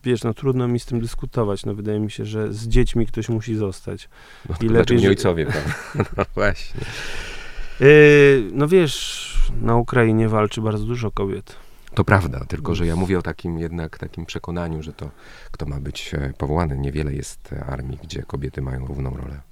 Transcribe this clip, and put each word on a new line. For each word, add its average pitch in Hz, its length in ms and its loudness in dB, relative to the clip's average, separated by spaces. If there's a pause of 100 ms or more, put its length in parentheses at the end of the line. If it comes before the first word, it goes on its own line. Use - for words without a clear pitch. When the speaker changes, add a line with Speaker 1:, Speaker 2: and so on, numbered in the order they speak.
Speaker 1:
wiesz, 123 200 0
no, 113 100 -2
trudno 127 340 0
mi 120 120 0
z - 60 -14
tym 120 140 -2
dyskutować. 113 680 -4
No, 107 80 -4
wydaje 104 260 -4
mi 107 100 -2
się, 110 140 -8
że 107 280 -4
z 113 160 -8
dziećmi 120 380 4
ktoś - 220 -4
musi 113 280 -2
zostać. 98 520 -6 (400)
Speaker 2:
No, 82 60 -4
Speaker 1:
I 82 40 -8
Speaker 2:
dlaczego 110 200 4
Speaker 1:
lepiej, 120 180 6
Speaker 2:
nie 117 60 6
Speaker 1:
że- 98 60 6
Speaker 2:
ojcowie, 87 380 2
prawda? 78 260 -2 (220)
<laughs> 101 100 0 (120)
No 98 80 0 (100)
właśnie. 101 460 -2 (1000)
Speaker 1:
E, 131 40 4 (680)
no 139 160 2
wiesz, - 680 0 (260)
na 113 160 4
Ukrainie 113 520 4
walczy 107 320 0
bardzo 107 240 -2
dużo 117 260 -4
kobiet. 98 460 -6 (380)
Speaker 2:
To 95 100 4
prawda, 76 440 2
tylko 82 260 -4
że 85 120 0
ja 82 60 0
Speaker 1:
Więc 85 80 0
Speaker 2:
mówię 92 180 0
o 80 40 -2
takim 82 360 -6
jednak, 82 400 -8
takim 82 280 -10
przekonaniu, 85 560 -6
że 73 100 -12
to, 73 180 -12 (400)
kto - 160 -8
ma 71 140 -6
być, - 340 -10
e, 69 240 -4
powołany. 76 400 -2
Niewiele 69 360 -4
jest, - 380 -12
e, 71 120 -8
armii, 131 380 -8
gdzie - 200 -10
kobiety - 400 -8
mają 65 240 -6
równą 67 240 -6
rolę. 65 300 -10 (120)